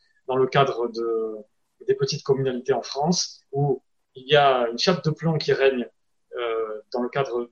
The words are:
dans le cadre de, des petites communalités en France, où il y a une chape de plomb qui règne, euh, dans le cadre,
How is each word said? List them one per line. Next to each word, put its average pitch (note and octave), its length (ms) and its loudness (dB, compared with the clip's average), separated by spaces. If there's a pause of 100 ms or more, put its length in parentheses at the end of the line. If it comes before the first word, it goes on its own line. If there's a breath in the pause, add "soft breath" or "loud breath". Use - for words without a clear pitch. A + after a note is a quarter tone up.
(280)
dans C3 80 -2
le C3 100 4
cadre C3 440 2
de, A2+ 480 -4 (500)
des - 80 4
petites C#3+ 280 -2
communalités C3 500 0
en A#2 100 -2
France, - 580 -2 (100)
où C#3 300 0 (320)
il B2+ 140 -18
y D3 80 2
a C3 340 4
une A#2+ 80 -6
chape F3 260 0
de D#3 60 0
plomb D#3 300 -2
qui - 120 0
règne, C3 360 2 (500)
euh, A2+ 440 -4 (120)
dans A#2+ 80 -2
le A#2+ 80 -2
cadre, A#2+ 420 -4